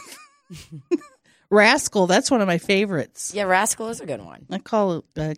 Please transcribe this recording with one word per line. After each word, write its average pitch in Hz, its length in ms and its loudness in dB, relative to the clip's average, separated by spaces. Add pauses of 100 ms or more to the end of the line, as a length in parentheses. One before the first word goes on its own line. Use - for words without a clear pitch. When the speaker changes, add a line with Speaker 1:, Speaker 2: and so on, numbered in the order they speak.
(640)
Speaker 1:
<laughs> - 880 -10
Speaker 2:
Rascal, 214 560 4
that's 180 240 2
one 240 100 4
of 196 60 0
my 170 100 2
favorites. 196 760 -4
Speaker 1:
Yeah, 202 80 -2
rascal 208 460 0
is 226 120 -10
a - 60 -14
good 117 160 -8
one. 82 280 -20
Speaker 2:
I 185 60 -4
call, 196 480 -2 (100)
uh, 156 220 -4